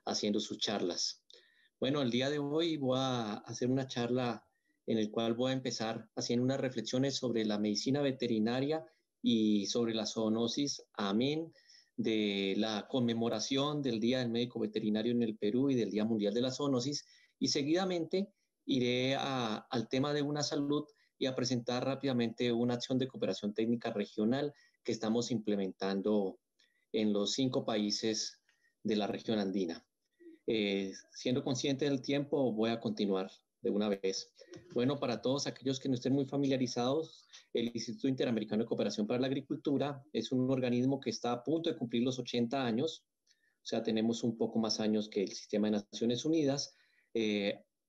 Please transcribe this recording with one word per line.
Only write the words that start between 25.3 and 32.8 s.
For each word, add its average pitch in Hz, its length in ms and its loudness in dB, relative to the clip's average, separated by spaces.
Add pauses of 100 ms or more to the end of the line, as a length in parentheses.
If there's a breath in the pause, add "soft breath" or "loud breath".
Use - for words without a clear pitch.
implementando 98 1080 0 (540)
en 107 200 2
los 101 200 0
cinco 131 320 0
países 107 760 0 (420)
de 107 140 2
la 104 100 2
región 104 320 -2
andina. 95 480 -2 (600)
Eh, 98 460 0 (200)
siendo 131 300 -2
consciente 139 440 0
del 139 160 0
tiempo, 139 500 0
voy 110 180 2
a 117 100 -2